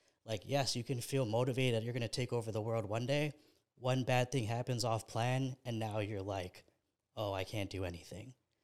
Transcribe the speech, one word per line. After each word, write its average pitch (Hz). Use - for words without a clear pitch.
Like, 110
yes, 139
you 120
can 123
feel 135
motivated 123
that 110
you're 120
gonna 117
take 123
over 113
the 107
world 113
one 110
day. 147
One 127
bad 123
thing 127
happens 120
off 113
plan, 127
and 117
now 110
you're 104
like, 95
"Oh, 104
I 95
can't 98
do 95
anything." 92